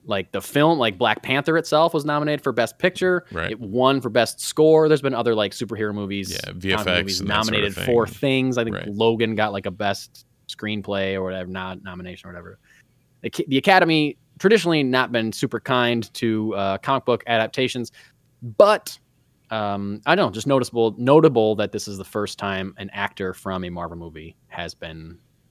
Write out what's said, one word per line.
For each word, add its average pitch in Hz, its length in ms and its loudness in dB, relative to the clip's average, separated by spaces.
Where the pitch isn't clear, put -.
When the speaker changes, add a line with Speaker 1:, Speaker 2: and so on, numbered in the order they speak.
Speaker 1:
like, 98 280 -6
the 98 100 -6
film, 151 360 2
like, 107 200 0
Black 110 240 2
Panther 147 340 0
itself 160 380 2
was 147 100 -2
nominated 147 380 -2
for 135 100 -2
Best 117 260 -2
Picture. 180 520 0
Speaker 2:
Right. 90 220 -4
Speaker 1:
It 110 80 -10
won 127 400 2
for 117 100 -4
Best 113 300 2
Score. 156 480 4
There's 147 140 4
been 135 120 -2
other, 117 220 0
like, 104 160 0
superhero 107 420 -4
movies, 98 380 -6
Speaker 2:
Yeah, - 180 -8
Speaker 1:
comic 92 60 -12
Speaker 2:
V 95 160 -2
F 90 140 0
X - 0 -
Speaker 1:
movies 92 220 -2
Speaker 2:
and 101 100 -4
that 104 40 0
sort 104 120 2
of 110 60 -2
Speaker 1:
nominated 101 240 0
Speaker 2:
thing. - 100 -4
Speaker 1:
for 117 220 4
things. 131 500 0
I 117 60 0
think 110 120 -4
Speaker 2:
Right. 87 120 -8
Speaker 1:
Logan 110 480 2
got, 104 160 2
like, 98 140 -6
a 95 40 -4
Best 98 560 -6
Screenplay 98 680 -4
or 95 80 -4
whatever, 92 260 -8
not 92 360 -10
nomination 90 440 -14
or 87 40 -16
whatever. 87 260 -18
The 117 80 -6
Ca-, - 160 -6
the 135 100 0
Academy 160 600 4
traditionally 170 420 4
not 127 300 2
been 113 200 0
super 120 280 -4
kind 120 540 0
to, 110 420 -2
uh, 98 220 0
comic 113 260 -2
book 120 240 0
adaptations, 117 640 -2
but, 196 560 4
um, 101 560 -4
I 160 100 2
don't 190 100 0
know, 101 60 -4
just 110 160 -6
noticeable, 117 500 0
notable 123 560 6
that 104 160 -2
this 104 160 -8
is 98 120 -10
the 95 60 -12
first 104 320 -6
time 95 420 -6
an 98 140 -12
actor 101 400 -6
from 92 300 -6
a 90 80 -8
Marvel 85 260 -8
movie 80 380 -14
has 85 260 -10
been 82 440 -16